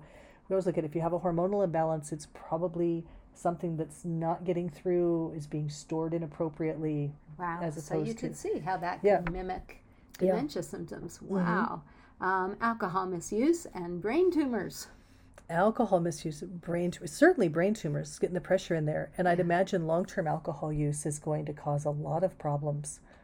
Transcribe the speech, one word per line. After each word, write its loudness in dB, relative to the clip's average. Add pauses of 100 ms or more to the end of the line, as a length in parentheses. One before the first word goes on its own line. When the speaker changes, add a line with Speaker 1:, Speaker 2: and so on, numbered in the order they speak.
(480)
Speaker 1:
we 0
always 4
look 2
at, 0
if -6
you 0
have 2
a 2
hormonal 2
imbalance, 0
it's -8
probably -2 (280)
something -2
that's -6
not 0
getting 0
through, 2
is -8
being -4
stored -4
inappropriately, -2 (240)
Speaker 2:
Wow. -4
Speaker 1:
as -4
Speaker 2:
So -4
you 2
Speaker 1:
opposed -4
Speaker 2:
could -4
Speaker 1:
to -10
Speaker 2:
see -2
how -2
that -4
Speaker 1:
Yeah. 8
Speaker 2:
could 0
mimic -8 (380)
Speaker 1:
Yeah. 4
Speaker 2:
dementia -2
symptoms. -10
Speaker 1:
Mm-hmm. -6
Speaker 2:
Wow. 0 (400)
Um, 0
alcohol 0
misuse 2
and -6
brain 4
tumors. 0 (640)
Speaker 1:
Alcohol 4
misuse, -4
brain -2
tu-, -10
certainly 6
brain 4
tumors, -4
getting 0
the 2
pressure 0
in 2
there. -2
And 2
I'd 4
Speaker 2:
Yeah. 4
Speaker 1:
imagine 2
long-term 0
alcohol -2
use 0
is -4
going -2
to -6
cause -2
a 0
lot -2
of 0
problems -4 (220)